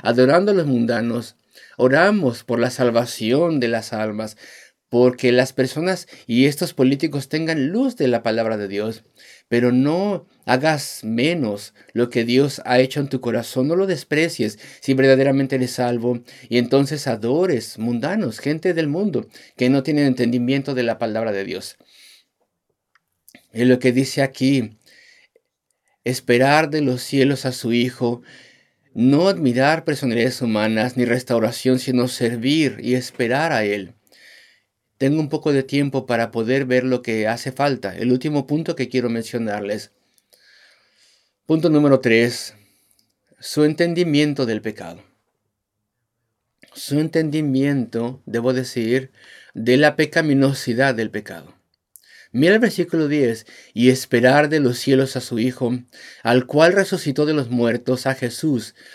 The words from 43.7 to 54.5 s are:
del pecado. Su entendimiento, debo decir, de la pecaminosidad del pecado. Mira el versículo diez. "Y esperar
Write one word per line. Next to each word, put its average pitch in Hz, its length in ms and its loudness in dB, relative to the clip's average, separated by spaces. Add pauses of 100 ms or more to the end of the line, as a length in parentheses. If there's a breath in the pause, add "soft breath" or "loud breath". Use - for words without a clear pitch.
del 110 160 -4
pecado. 92 400 -12 (1700)
Su - 280 -4
entendimiento, 139 1300 -2
debo 117 260 -2
decir, 127 580 -2 (440 loud breath)
de 120 220 2
la 147 200 4
pecaminosidad 139 960 0
del 110 160 -4
pecado. 85 420 -12 (800 soft breath)
Mira 156 240 4
el 220 60 4
versículo 170 480 0
diez. 139 360 0 (300 loud breath)
"Y 123 160 4
esperar 127 600 4